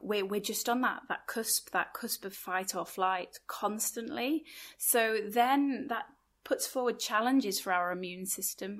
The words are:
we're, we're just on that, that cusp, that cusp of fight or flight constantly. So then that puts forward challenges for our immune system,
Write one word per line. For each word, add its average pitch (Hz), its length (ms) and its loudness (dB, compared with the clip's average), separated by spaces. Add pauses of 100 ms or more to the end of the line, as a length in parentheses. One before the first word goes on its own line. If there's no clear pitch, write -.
we're, 202 240 0
we're 202 160 -2
just 214 260 -2
on 240 140 2
that, - 260 0
that - 180 -4
cusp, - 460 -2
that - 220 -2
cusp - 320 -6
of 196 100 -10
fight 190 400 -2
or 175 100 -2
flight 185 600 -2
constantly. 233 960 -2 (340)
So 220 480 2
then 254 640 4
that 226 180 -2 (380)
puts - 240 0
forward 247 320 0
challenges 233 600 2
for 190 100 -2
our 180 220 2
immune 180 320 -6
system, 196 540 -6